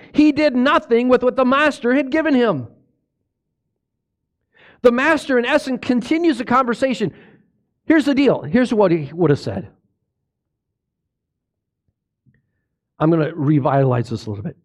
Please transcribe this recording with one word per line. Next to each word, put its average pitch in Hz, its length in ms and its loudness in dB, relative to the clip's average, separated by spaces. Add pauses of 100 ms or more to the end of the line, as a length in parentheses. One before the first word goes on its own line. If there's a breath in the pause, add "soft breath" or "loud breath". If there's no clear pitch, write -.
(120)
He 302 200 4
did 285 240 0
nothing 254 520 0
with 247 140 2
what 247 140 0
the 262 80 0
master 254 500 0
had 277 160 -2
given 311 240 0
him. 202 320 0 (2250 soft breath)
The 247 80 4
master, 269 480 0
in 233 80 0
essence, 269 340 -2
continues 311 580 -2
the 247 60 -8
conversation. 240 720 -2 (680 soft breath)
Here's 311 200 2
the 285 100 0
deal. 240 280 2
Here's 226 320 0
what 208 160 4
he 151 220 -2
would 165 180 0
have 139 80 2
said. 95 320 -10 (3250)
I'm 151 120 0
gonna 165 240 0
revitalize 135 720 0
this 113 180 -8
a 110 40 -8
little 101 120 -10
bit. - 220 -12